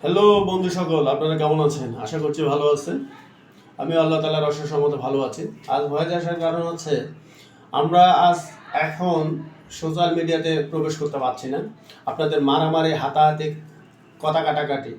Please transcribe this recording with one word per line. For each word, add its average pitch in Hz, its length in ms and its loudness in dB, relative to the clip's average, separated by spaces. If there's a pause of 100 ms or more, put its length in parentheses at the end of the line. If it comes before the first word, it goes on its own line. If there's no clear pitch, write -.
হ্যালো 202 440 6
বন্ধু 185 240 0
সকল, 160 380 0
আপনারা 156 300 0
কেমন 151 280 2
আছেন? 131 300 -2
আশা 113 240 -6
করছি 151 240 -2
ভালো 147 300 2
আছেন। 143 320 -4 (720)
আমি 165 200 -2
আল্লাহ 160 240 2
তাআলার 151 220 -2
অশেষ 147 300 -4
রহমতে 143 240 0
ভালো 135 240 -2
আছি। 131 260 -6 (200)
আজ 139 160 -2
ভয়েস 151 300 -2
আসার 170 260 -4
কারণ 165 220 -2
হচ্ছে, 165 460 -4 (640)
আমরা 160 320 4
আজ 175 360 6 (340)
এখন 160 680 -2 (280)
সোশ্যাল 170 440 -2
মিডিয়াতে 160 560 0
প্রবেশ - 260 -4
করতে 147 200 -4
পারছি 131 300 -4
না। 139 120 -4 (460)
আপনাদের 151 360 -2
মারামারি, 160 520 2
হাতাহাতি, 151 640 0 (640)
কথা 156 240 0
কাটাকাটি 147 560 -4